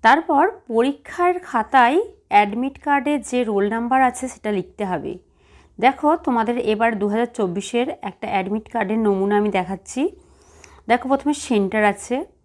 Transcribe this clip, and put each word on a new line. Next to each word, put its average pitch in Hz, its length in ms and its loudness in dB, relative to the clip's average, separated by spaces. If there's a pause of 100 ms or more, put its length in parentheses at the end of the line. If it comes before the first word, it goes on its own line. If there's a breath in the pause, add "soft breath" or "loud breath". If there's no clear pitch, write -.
তারপর 294 400 4 (280)
পরীক্ষার 277 600 0 (140)
খাতায় 247 500 2 (340)
অ্যাডমিট 208 520 0
কার্ডে 285 300 0 (140)
যে 247 100 -2 (120)
রোল 202 140 0 (100)
নাম্বার 240 340 0
আছে 247 240 -6
সেটা - 260 -8
লিখতে 185 320 -8
হবে। - 220 -6 (680 soft breath)
দেখো, 262 300 2 (180)
তোমাদের 240 300 0 (160)
এবার 226 180 2 (100)
দু 202 120 0
হাজার 233 260 0
চব্বিশের 202 480 -2 (220)
একটা - 240 -12
অ্যাডমিট 202 400 -2
কার্ডের 220 340 -2
নমুনা 202 340 2
আমি 208 180 0
দেখাচ্ছি। 185 420 -6 (880 soft breath)
দেখো, 240 220 2
প্রথমে 277 240 0 (120)
সেন্টার 208 360 0 (100)
আছে 220 240 -6 (280)